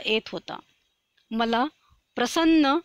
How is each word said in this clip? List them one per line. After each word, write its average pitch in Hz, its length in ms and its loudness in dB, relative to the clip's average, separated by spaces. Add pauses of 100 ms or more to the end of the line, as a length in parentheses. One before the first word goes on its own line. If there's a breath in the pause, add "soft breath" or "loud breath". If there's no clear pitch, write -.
येत 220 240 -2
होता. - 300 -12 (720)
मला 226 340 0 (500)
प्रसन्न 311 680 2